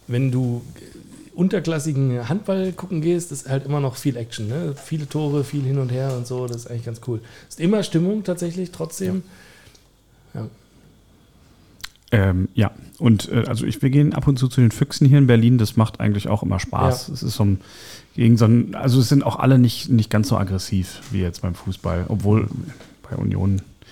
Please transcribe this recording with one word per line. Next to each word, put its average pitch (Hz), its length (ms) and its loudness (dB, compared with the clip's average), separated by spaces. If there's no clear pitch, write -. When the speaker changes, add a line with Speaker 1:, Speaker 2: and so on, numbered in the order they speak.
Speaker 1:
wenn 127 260 -2
du 123 300 -2
unterklassigen 147 920 -2
Handball 190 440 -2
gucken 180 280 -6
gehst, 170 320 -2
ist 135 160 -12
halt 135 160 -2
immer 143 160 -2
noch 135 160 -2
viel 135 200 -2
Action, 113 320 -8
ne? 151 280 -6
Viele 151 320 -8
Tore, 147 360 -2
viel 143 180 -6
hin 135 160 -2
und 127 120 -2
her 131 260 -2
und 123 100 -8
so, 127 200 -6
das 120 120 -8
ist 117 120 -14
eigentlich 117 140 -8
ganz 117 220 -10
cool. 113 140 -4
Ist - 120 -14
immer 196 220 2
Stimmung 185 420 0
tatsächlich, 175 480 -6
trotzdem. 185 500 -6
Ja. 110 120 -8
Speaker 2:
Ähm, 95 420 2
ja, 101 180 2
und, 117 320 2
äh, 117 160 0
also 113 200 -4
ich, 113 160 -4
wir 135 80 2
gehen 143 240 4
ab 143 120 -2
und 143 100 2
zu 127 120 0
zu 127 120 0
den 117 120 6
Füchsen - 360 0
hier 143 100 8
in 135 100 6
Berlin, 120 300 6
das 107 180 0
macht 110 240 0
eigentlich 104 280 0
auch 107 140 0
immer 98 160 -2
Spaß. - 500 -2
Speaker 1:
Ja. - 60 -10
Speaker 2:
Es - 80 -10
ist 117 140 -4
so 107 80 2
ein, 98 160 2
gegen 120 200 6
so 113 100 6
ein, 117 280 4
also 131 260 2
es 113 80 4
sind 139 160 4
auch 123 120 -2
alle 131 220 4
nicht, 123 320 2
nicht 113 200 2
ganz 107 180 2
so 113 80 2
aggressiv 95 640 -2
wie 98 80 -2
jetzt 87 220 -4
beim 90 120 -2
Fußball, 87 540 -4
obwohl 104 400 2
bei - 80 -8
Union 98 460 0